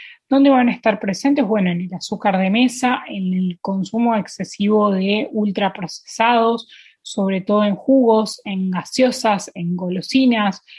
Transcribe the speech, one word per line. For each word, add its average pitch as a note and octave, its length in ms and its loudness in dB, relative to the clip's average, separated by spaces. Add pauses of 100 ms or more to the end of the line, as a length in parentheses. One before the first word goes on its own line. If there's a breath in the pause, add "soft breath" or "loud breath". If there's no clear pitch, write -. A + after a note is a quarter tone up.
(280 loud breath)
¿Dónde C#4 220 4
van B3+ 180 4
a A3 60 0
estar A3 260 0
presentes? C4+ 460 0
Bueno, F#3+ 260 0
en F3 100 -4
el F3+ 120 -8
azúcar G3 440 -2
de F#3+ 120 0
mesa, B3 580 0
en F#3 260 -4
el F#3 280 -2
consumo A3 540 -2
excesivo G#3 760 0
de G3 400 -2
ultraprocesados, A3+ 1400 -2 (340 loud breath)
sobre G3 400 -4
todo G#3 220 2
en G#3 120 0
jugos, A3+ 680 2
en F#3+ 280 -4
gaseosas, A3 800 0
en F3 240 -4
golosinas G3 840 0 (180 loud breath)